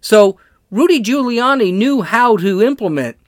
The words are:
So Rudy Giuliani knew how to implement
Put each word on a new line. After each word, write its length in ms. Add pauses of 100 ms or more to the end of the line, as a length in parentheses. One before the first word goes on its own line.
So 360 (320)
Rudy 320
Giuliani 720
knew 300
how 340
to 240
implement 560 (100)